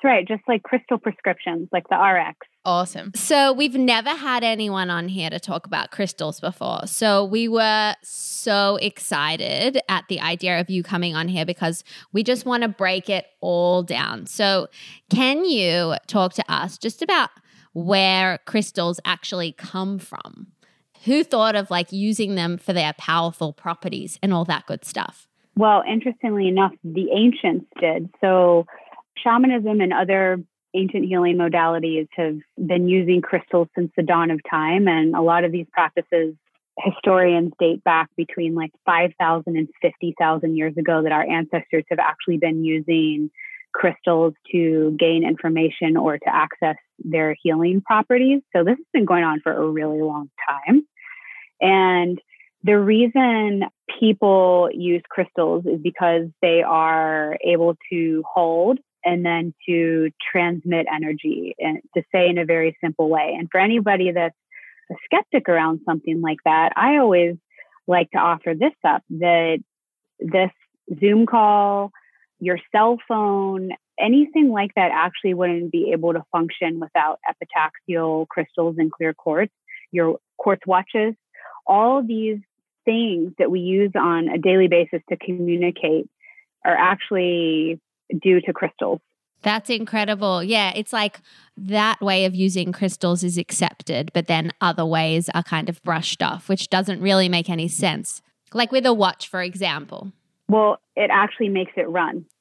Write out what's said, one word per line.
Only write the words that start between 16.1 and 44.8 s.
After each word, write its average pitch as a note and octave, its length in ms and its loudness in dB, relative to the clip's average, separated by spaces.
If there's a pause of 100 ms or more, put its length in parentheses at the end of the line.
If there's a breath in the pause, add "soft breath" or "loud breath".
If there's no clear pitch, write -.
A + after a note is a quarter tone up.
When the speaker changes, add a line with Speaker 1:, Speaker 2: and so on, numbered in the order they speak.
Speaker 3:
to - 160 -4
us E3 280 -6
just - 240 -8
about E4 280 0 (420 soft breath)
where F#3 760 0
crystals F3+ 600 -2
actually F3 480 -6
come F#3+ 440 -8
from? - 500 -18 (580)
Who C#4+ 180 2
thought A3 320 2
of, G#3 160 -2
like, F3 220 -2
using G3+ 420 -2
them F3 220 -2
for - 160 -4
their D#3 240 0
powerful E3 560 -2
properties - 680 -10
and G3 120 0
all E3+ 120 0
that E3 200 -2
good - 180 -10
stuff? - 460 -10 (260)
Speaker 1:
Well, G#3 340 6
interestingly A3 600 -2
enough, F#3 240 2 (100)
the E3 280 -4
ancients G3+ 560 2 (120)
did. E3+ 300 -2 (100)
So F3+ 480 4 (560 loud breath)
shamanism A#3 580 2
and F3+ 120 2
other F#3 500 0 (320)
ancient F#3+ 280 0
healing F3+ 320 0
modalities E3 800 0
have D#3 220 -2 (200)
been F3+ 300 0
using F3+ 340 2
crystals E3+ 540 -2
since F3 220 -2
the F3+ 60 0
dawn E3+ 260 2
of D#3+ 180 -2
time. E3+ 400 0
And D#3+ 280 2
a E3 60 0
lot E3+ 220 4
of E3+ 80 -2
these E3+ 220 -4
practices, E3 640 0 (420)
historians F3+ 840 2
date E3+ 240 2
back E3 320 2
between, E3 380 -4
like, D#3+ 180 -6 (140)
five F3 340 2
thousand E3 380 0
and D#3 100 0 (140)
fifty E3+ 380 -2
thousand D#3+ 380 0
years D#3 200 -2
ago D#3+ 240 0
that D#3 100 0
our D3+ 120 2
ancestors E3 680 -2
have E3 80 -2
actually E3 400 -2
been D#3+ 260 0
using D#3 680 0 (420 loud breath)
crystals E3 640 0 (160)
to D#3+ 480 2